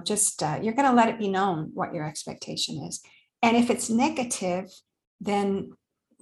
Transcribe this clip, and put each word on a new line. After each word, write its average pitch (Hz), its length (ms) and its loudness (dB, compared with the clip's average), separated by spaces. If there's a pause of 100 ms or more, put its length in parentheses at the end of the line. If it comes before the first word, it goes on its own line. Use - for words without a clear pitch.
just, - 380 0
uh, 151 180 -2
you're 220 140 -2
gonna 269 180 4
let 226 160 6
it 226 80 -4
be 208 100 -2
known 185 460 0
what 180 220 -4
your 156 120 -4
expectation - 800 -8
is. - 140 -10 (400)
And 233 160 6
if 240 140 4
it's - 180 0
negative, 226 800 0 (500)
then 202 520 -2 (500)